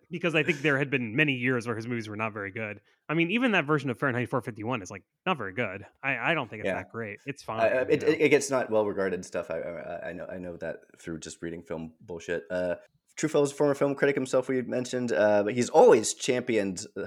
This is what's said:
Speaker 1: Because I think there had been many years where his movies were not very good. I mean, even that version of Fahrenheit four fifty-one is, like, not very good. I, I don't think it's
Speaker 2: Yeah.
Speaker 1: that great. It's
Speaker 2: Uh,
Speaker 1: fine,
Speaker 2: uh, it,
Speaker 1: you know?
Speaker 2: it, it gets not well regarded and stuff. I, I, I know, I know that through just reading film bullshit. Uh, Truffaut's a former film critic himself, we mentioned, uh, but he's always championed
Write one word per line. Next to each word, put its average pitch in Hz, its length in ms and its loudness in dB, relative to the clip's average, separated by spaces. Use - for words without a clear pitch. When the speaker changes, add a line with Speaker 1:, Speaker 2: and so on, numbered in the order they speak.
Speaker 1:
Because 170 260 -2
I 156 80 2
think 143 180 -2
there 143 160 2
had 139 120 -2
been 123 280 -2
many 151 160 4
years 123 340 0
where 117 80 -2
his 110 100 -6
movies 117 220 -4
were 104 80 -8
not 110 160 -4
very 101 200 -8
good. 104 280 -8
I 151 40 -2
mean, 165 160 2
even 240 220 2
that 175 140 2
version 139 240 2
of 117 100 -4
Fahrenheit 123 300 0
four 131 120 0
fifty-one 110 400 -6
is, 92 80 -12
like, 101 140 -12
not 185 120 0
very 98 160 -6
good. 101 320 -4
I, 135 300 -2
I - 20 2
don't 139 160 -2
think 107 120 -12
it's 101 60 -4
Speaker 2:
Yeah. 92 80 0
Speaker 1:
that 95 140 -8
great. 110 360 -8
It's - 180 -10
Speaker 2:
Uh, - 20 -20
Speaker 1:
fine, 110 140 -4
Speaker 2:
uh, 123 300 2
it, 147 120 2
Speaker 1:
you - 60 -4
know? 151 60 6
Speaker 2:
it, 156 80 -2
it 151 80 6
gets 135 200 4
not 127 200 0
well 107 160 2
regarded 95 300 -2
and 90 100 -6
stuff. 87 260 -6
I, 82 80 -4
I, 85 500 -10
I 85 40 -8
know, 82 180 -12
I 92 60 -10
know 90 200 -10
that 80 200 -8
through 82 220 -8
just 76 220 -14
reading 82 200 -8
film 80 380 -8
bullshit. 85 500 -6
Uh, 90 260 -2
Truffaut's 147 340 2
a - 40 -14
former 147 200 2
film 143 200 0
critic 143 200 2
himself, 131 320 0
we 131 140 0
mentioned, 123 500 -4
uh, 104 320 6
but 107 120 -2
he's 120 140 2
always 156 440 8
championed 110 720 -2